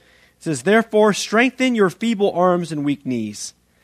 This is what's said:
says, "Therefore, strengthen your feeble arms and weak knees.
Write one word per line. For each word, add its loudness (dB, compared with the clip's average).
says, -6
"Therefore, 2
strengthen 0
your 2
feeble -2
arms 0
and -6
weak -4
knees. -8